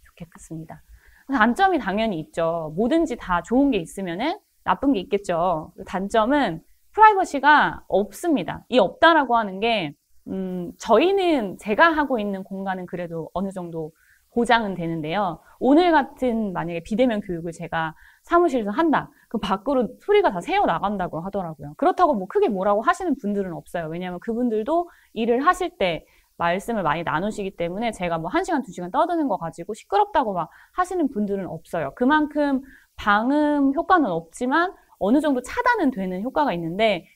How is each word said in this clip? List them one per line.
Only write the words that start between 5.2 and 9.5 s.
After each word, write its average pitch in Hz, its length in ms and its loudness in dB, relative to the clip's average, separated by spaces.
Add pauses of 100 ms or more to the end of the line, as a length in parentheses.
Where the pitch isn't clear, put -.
단점은 208 760 0 (320)
프라이버시가 294 960 6
없습니다. 202 800 -2
이 247 100 4
없다라고 262 580 4
하는 196 240 -2